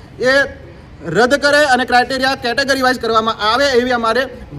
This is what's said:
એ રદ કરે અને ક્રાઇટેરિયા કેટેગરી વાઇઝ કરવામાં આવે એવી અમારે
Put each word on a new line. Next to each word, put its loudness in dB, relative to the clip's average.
એ 2
રદ 2
કરે 2
અને 2
ક્રાઇટેરિયા 0
કેટેગરી -2
વાઇઝ 2
કરવામાં 0
આવે 2
એવી 2
અમારે 0